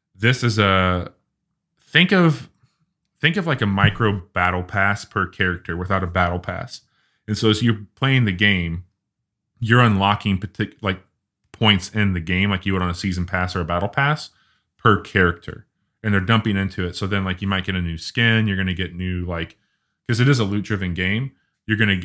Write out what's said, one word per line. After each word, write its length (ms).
this 280
is 160
a, 540
think 320
of, 360
think 160
of, 100
like, 160
a 40
micro 560
battle 300
pass 420
per 220
character 500
without 280
a 20
battle 320
pass. 440
And 120
so 120
as 120
you're 320
playing 320
the 60
game, 520
you're 220
unlocking 580
partic-, 440
like, 180
points 420
in 180
the 80
game 300
like 160
you 80
would 80
on 80
a 40
season 320
pass 300
or 40
a 40
battle 240
pass 420
per 240
character. 680
And 100
they're 80
dumping 360
into 300
it. 100
So 100
then, 180
like, 160
you 80
might 160
get 100
a 60
new 160
skin, 500
you're 120
gonna 160
get 200
new, 300
like, 320
'cause 140
it 80
is 100
a 60
loot-driven 480
game, 400
you're 120
gonna 260